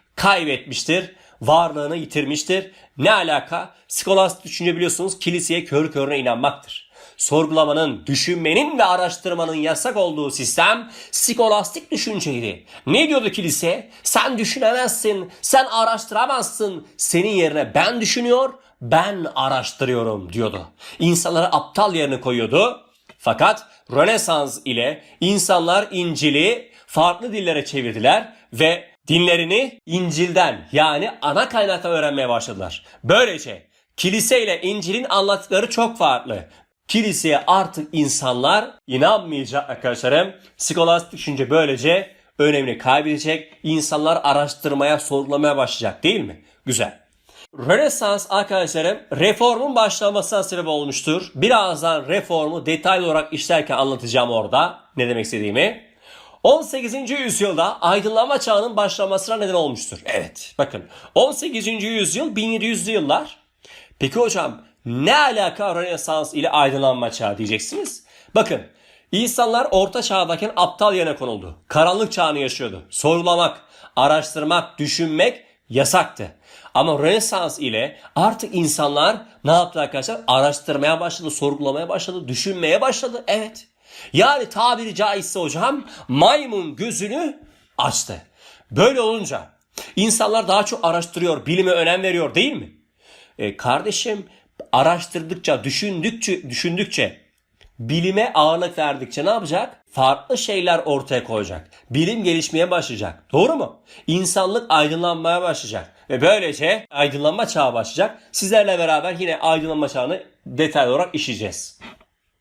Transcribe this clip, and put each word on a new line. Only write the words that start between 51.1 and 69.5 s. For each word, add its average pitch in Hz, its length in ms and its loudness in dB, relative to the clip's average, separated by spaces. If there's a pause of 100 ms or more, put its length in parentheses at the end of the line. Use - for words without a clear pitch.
Birazdan 165 760 2
reformu 160 580 -2
detaylı 175 400 2
olarak 156 260 0
işlerken 151 440 0
anlatacağım 123 540 0
orada 120 500 0 (160)
ne 123 120 0
demek 117 160 -2
istediğimi. 117 600 -2 (580)
On 294 200 6
sekizinci 254 520 -6
yüzyılda 202 680 0
aydınlanma 220 580 2
çağının 220 360 0
başlamasına 196 600 -2
neden 196 180 -2
olmuştur. 147 500 -2
Evet, - 540 -6
bakın - 260 -4 (300)
on 262 180 4
sekizinci 226 540 -6
yüzyıl 220 500 -2
bin 220 120 -2
yedi 226 180 -2
yüzlü 214 260 -4
yıllar. 190 460 0 (600)
Peki 135 200 -2
hocam 170 460 0 (220)
ne 139 300 2
alaka 214 580 0
Rönesans 160 600 -4
ile 156 160 0
aydınlanma 135 600 2
çağı 104 280 -4
diyeceksiniz. 113 640 -6 (300)
Bakın 190 280 2 (500)
insanlar 233 580 0